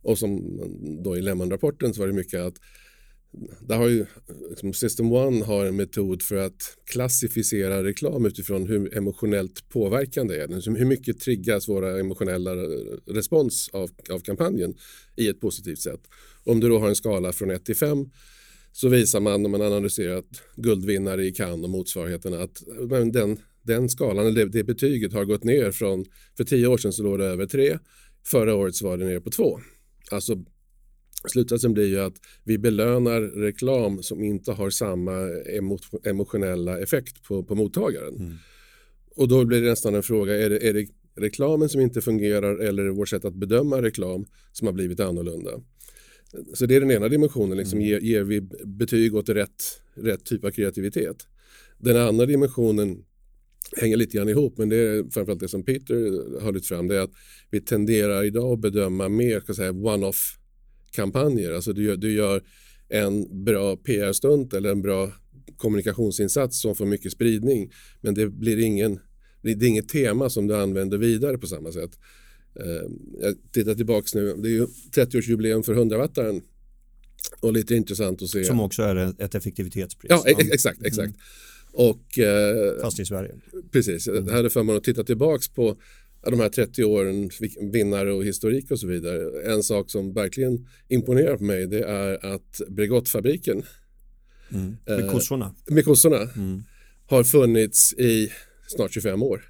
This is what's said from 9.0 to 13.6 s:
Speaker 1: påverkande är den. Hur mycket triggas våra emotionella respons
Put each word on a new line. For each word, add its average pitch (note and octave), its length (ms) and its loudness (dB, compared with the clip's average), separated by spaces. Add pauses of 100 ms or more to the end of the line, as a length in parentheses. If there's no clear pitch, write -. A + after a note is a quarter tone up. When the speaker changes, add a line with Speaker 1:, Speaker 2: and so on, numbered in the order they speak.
Speaker 1:
påverkande A#2+ 680 0
är D2 120 -6
den. F#2 280 -4
Hur A#2+ 80 2
mycket C3 360 0
triggas G#2 480 -2
våra F#2+ 320 0
emotionella F#2 540 -4 (520)
respons A#2 680 0